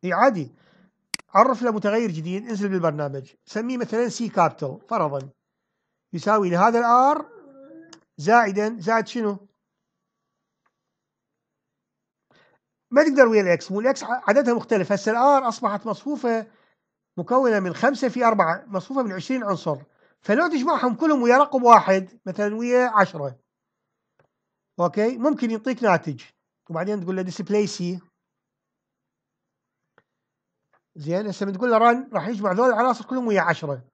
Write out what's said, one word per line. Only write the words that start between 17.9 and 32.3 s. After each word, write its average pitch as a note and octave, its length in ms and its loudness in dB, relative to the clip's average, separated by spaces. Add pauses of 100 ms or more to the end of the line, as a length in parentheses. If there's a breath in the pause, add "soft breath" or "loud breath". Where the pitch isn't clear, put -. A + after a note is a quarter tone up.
في A#3+ 160 -4
أربعة، G3 420 2
مصفوفة A3 360 -6
من G#3 100 -4
عشرين A#3 320 -6
عنصر. D#3+ 380 -4 (380)
فلو D4 280 0
تجمعهم C#4 460 0
كلهم D4+ 280 0
ويا A#3+ 160 6
رقم C#4 260 2
واحد، F#3+ 640 4
مثلًا G#3 300 -4
ويا B3 320 0
عشرة، E3+ 500 0 (1400)
أوكي، G#3 380 0
ممكن B3 320 0
يعطيك A3+ 320 -4
ناتج. E3 400 0 (480)
وبعدين F#3 300 -6
تقول F#3 160 -6
له F#3 60 -4
ديسبلاي G3 440 -4
سي. F3 340 -6 (3000)
زين، E3+ 300 -6
هسه G3+ 200 -6
من G3 60 -6
تقول A3 180 -2
له A3+ 80 4
رن، A#3+ 340 2
راح F3+ 160 -4
يجمع G3+ 240 -4